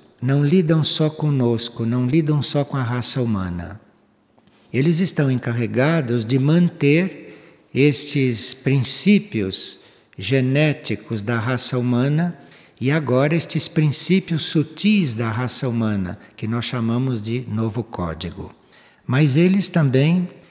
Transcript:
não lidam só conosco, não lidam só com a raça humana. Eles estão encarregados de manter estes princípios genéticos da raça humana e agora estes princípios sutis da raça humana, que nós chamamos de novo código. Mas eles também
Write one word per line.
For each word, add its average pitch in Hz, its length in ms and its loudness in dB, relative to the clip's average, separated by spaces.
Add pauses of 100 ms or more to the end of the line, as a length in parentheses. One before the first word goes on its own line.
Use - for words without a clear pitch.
(220)
não 139 220 0
lidam 160 400 2
só - 260 0
conosco, 127 760 -2
não 123 200 0
lidam 147 360 2
só 143 220 -2
com - 140 -8
a 127 60 -2
raça 123 380 -2
humana. 92 600 -4 (920)
Eles 156 280 2
estão 156 300 0
encarregados 120 960 0
de 123 140 0
manter 160 1400 0
estes 135 800 2
princípios 135 1300 0 (380)
genéticos 131 1040 -2
da 117 180 -2
raça 123 380 -2
humana 139 600 0 (420)
e 123 100 -2
agora 143 460 0
estes - 320 0
princípios 160 760 0
sutis 165 720 0
da 113 160 -4
raça 123 380 -2
humana, 107 500 -2 (180)
que 110 120 -8
nós 113 180 -4
chamamos 120 560 -2
de 117 260 -6
novo 110 360 -4
código. 82 680 -10 (520)
Mas 135 320 2
eles 185 300 4
também 156 640 2 (220)